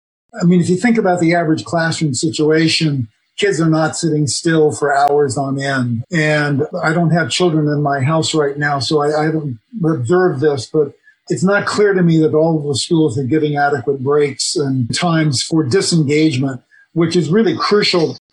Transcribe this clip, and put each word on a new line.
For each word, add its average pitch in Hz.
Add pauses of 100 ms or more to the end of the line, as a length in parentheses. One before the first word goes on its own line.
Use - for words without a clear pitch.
(420)
I -
mean, 180
if 165
you 185
think 226
about 180
the 170
average 160
classroom 165
situation, 156 (300)
kids 180
are 165
not 156
sitting 151
still 160
for 143
hours 143
on 139
end. 127
And 151 (200)
I -
don't 165
have 160
children 156
in 147
my 139
house 160
right 143
now, 147
so 151
I, 151
I 151
haven't 151 (220)
observed 156
this, 143
but 151 (360)
it's 165
not 202
clear 202
to 185
me 165
that 151
all 160
of 147
the 143
schools 156
are 139
giving 147
adequate 143
breaks 143
and 131
times 156
for 156
disengagement, 147 (320)
which 165
is 151
really 196
crucial, 175 (160)